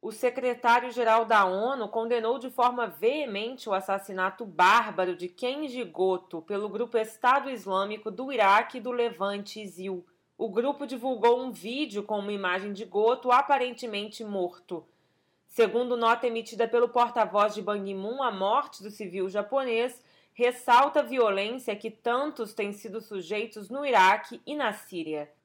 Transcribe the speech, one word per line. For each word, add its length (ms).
O 20
secretário-geral 1120
da 220
onu 420
condenou 480
de 140
forma 380
veemente 800
o 40
assassinato 720
bárbaro 680
de 140
Kenji 560
Goto 580
pelo 260
grupo 300
Estado 500
Islâmico 640
do 220
Iraque 460
e 20
do 100
Levante, 720
isil. 420
O 120
grupo 360
divulgou 560
um 120
vídeo 500
com 160
uma 140
imagem 400
de 120
Goto 460
aparentemente 920
morto. 600
Segundo 500
nota 300
emitida 400
pelo 220
porta-voz 640
de 80
Ban 220
Ki-moon, 360
a 120
morte 500
do 80
civil 380
japonês 720
ressalta 640
a 60
violência 720
que 120
tantos 640
têm 200
sido 280
sujeitos 680
no 160
Iraque 580
e 120
na 160
Síria. 580